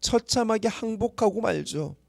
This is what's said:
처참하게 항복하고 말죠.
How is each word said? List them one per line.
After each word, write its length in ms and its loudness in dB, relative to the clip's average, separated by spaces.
처참하게 680 2
항복하고 720 0
말죠. 560 -2